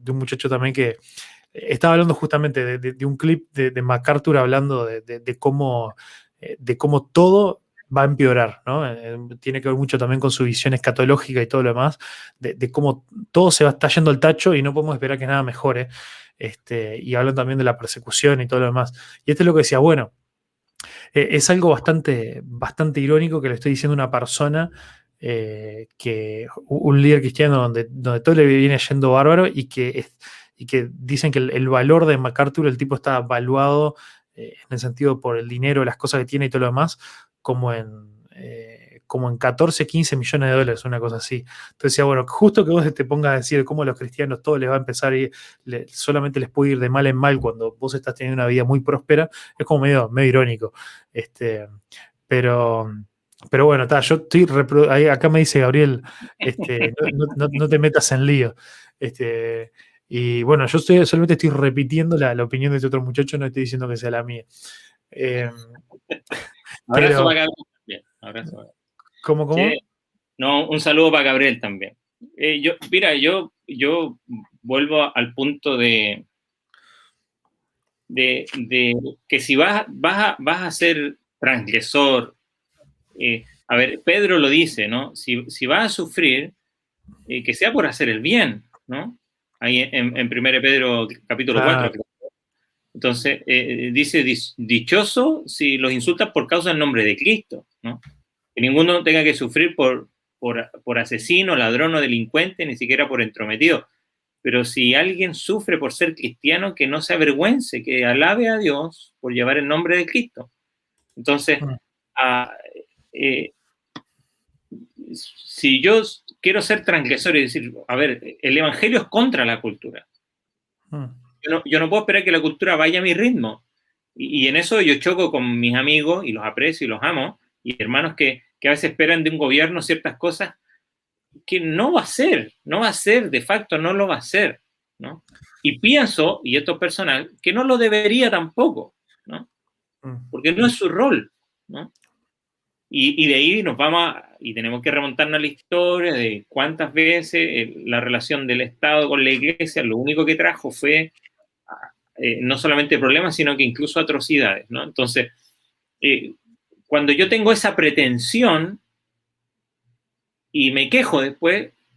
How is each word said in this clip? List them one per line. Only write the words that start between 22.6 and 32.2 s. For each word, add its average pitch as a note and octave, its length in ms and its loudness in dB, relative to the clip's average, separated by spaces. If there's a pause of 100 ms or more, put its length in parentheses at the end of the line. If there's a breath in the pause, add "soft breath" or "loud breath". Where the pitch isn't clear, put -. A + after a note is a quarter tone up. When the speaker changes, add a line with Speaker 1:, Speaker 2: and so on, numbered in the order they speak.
Speaker 1:
irónico D#3 420 2
que C3+ 80 -2
le - 60 -4
estoy C#3+ 160 -2
diciendo C#3+ 200 0
a - 20 2 (120)
una A#2+ 40 -6
persona, D3 600 -2 (500 loud breath)
eh, A2 680 -8 (100)
que A2 500 -8 (180)
u-, D3 220 -2
un C#3+ 140 6
líder C#3+ 180 6
cristiano C3+ 380 2
donde, A#2 320 0
donde B2+ 300 -4
todo D#3+ 140 6
le D#3 120 8
viene C3+ 320 6
yendo C3+ 340 2
bárbaro D#3 340 6
y C3+ 220 -4
que... B2+ 220 -4
Es-, - 260 -10 (400 loud breath)
y B2 100 -20
que B2 260 0
dicen C3+ 400 -2
que C#3 60 2
el, B2+ 120 0
el C3 180 0
valor C#3 380 6
de D3 120 4
MacArthur, C#3 480 0